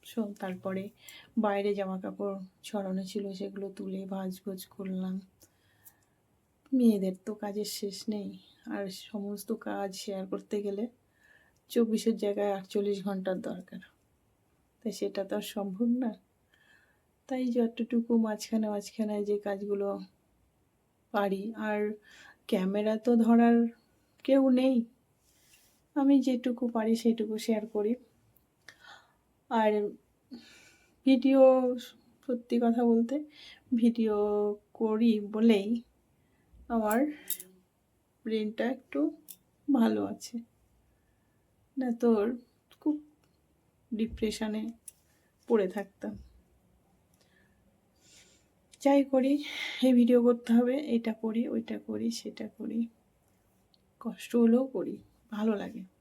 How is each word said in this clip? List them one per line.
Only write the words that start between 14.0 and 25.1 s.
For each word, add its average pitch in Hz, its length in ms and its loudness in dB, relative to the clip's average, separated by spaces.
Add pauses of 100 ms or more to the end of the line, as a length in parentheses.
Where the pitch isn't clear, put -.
তাই 214 240 -8
সেটা 196 300 -4
তো - 100 -6
আর 214 60 -10 (100)
সম্ভব 202 340 -2 (140)
না। 233 80 -2 (1160)
তাই 262 140 -2 (140)
যতটুকু 233 540 -2 (140)
মাঝখানে 220 480 -4
মাঝখানে 208 420 -6 (140)
যে 208 160 0
কাজগুলো 202 440 -4 (1200)
পারি, 196 300 0 (240)
আর 208 140 0 (680)
ক্যামেরা 208 440 0 (100)
তো 247 60 4 (140)
ধরার 233 320 8 (680)
কেউ 269 180 6 (160)
নেই, 262 160 4 (1200)